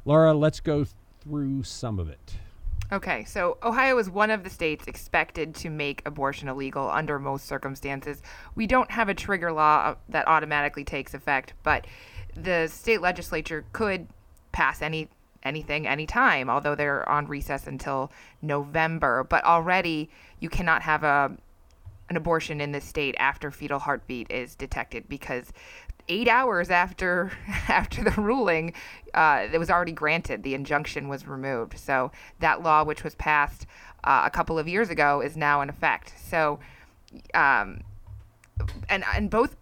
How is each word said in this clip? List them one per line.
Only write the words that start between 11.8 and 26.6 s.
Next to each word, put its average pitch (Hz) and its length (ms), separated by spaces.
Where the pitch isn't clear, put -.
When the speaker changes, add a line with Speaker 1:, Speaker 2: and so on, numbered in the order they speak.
Speaker 2:
the 165 300
state 220 320
legislature 170 720
could 190 360
pass 147 300
any, 156 260
anything 147 440
anytime, 151 600
although 143 260
they're 143 320
on 147 200
recess 143 380
until 139 460
November. 147 840
But - 220
already 170 640
you 165 80
cannot 170 320
have 151 240
a, 143 260
an 170 80
abortion 160 420
in 143 140
this 143 100
state 143 340
after 139 340
fetal 143 280
heartbeat 127 500
is 120 240
detected, 123 540
because 127 460
eight 220 180
hours 220 420